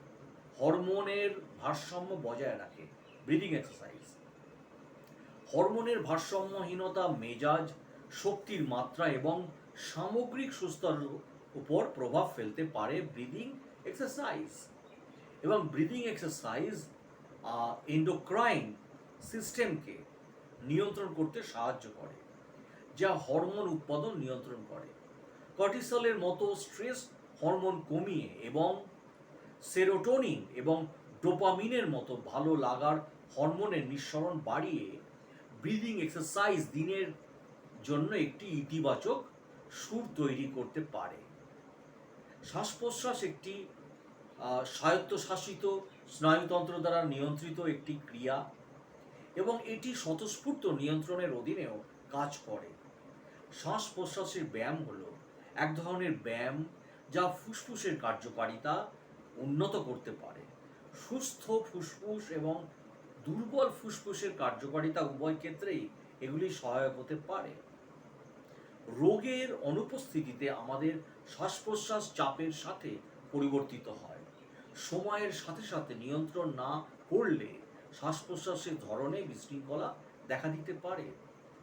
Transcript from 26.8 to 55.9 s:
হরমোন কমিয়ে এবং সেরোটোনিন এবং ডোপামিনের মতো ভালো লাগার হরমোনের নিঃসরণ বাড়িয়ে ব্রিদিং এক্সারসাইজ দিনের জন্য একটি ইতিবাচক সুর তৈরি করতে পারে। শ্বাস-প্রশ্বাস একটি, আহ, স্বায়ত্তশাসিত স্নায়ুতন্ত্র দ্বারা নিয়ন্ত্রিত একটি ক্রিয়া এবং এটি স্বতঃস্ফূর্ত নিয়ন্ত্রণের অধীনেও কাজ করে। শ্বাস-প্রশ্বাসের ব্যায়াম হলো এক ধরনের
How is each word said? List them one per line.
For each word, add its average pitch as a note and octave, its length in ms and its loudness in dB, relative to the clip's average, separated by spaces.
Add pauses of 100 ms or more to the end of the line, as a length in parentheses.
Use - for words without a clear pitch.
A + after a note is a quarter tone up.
হরমোন F3+ 480 4
কমিয়ে D#3 400 0 (120)
এবং E3 440 2 (760)
সেরোটোনিন F#3+ 840 4 (100)
এবং D#3 320 2 (340)
ডোপামিনের G3 680 4
মতো B2 360 -2
ভালো D3+ 300 4
লাগার D3 440 4 (380)
হরমোনের D#3+ 500 4
নিঃসরণ D3+ 580 -2
বাড়িয়ে C#3+ 460 0 (680)
ব্রিদিং G#3+ 400 0
এক্সারসাইজ E3+ 720 2
দিনের F3+ 320 0 (800)
জন্য D#3 320 2
একটি D#3+ 300 0
ইতিবাচক D3+ 800 2 (480)
সুর - 320 -4 (120)
তৈরি C3+ 400 0
করতে B2+ 260 -4 (100)
পারে। - 240 -6 (1300)
শ্বাস-প্রশ্বাস A#3 800 -2
একটি, F#3 420 -4 (720)
আহ, B2+ 260 0
স্বায়ত্তশাসিত F#3+ 1160 2 (300)
স্নায়ুতন্ত্র E3+ 720 4
দ্বারা E3+ 240 6
নিয়ন্ত্রিত D3+ 560 0
একটি D3 460 -2
ক্রিয়া B2+ 440 -2 (880)
এবং A3+ 300 2
এটি A#3 300 -4
স্বতঃস্ফূর্ত G#3 680 -2
নিয়ন্ত্রণের D#3 680 2
অধীনেও A#2+ 460 -2 (320)
কাজ C#3+ 340 0
করে। G2 220 -6 (840)
শ্বাস-প্রশ্বাসের F3+ 920 -4
ব্যায়াম B2 320 0 (140)
হলো F#2+ 160 -10 (500)
এক D#3 200 2
ধরনের F3 360 0 (120)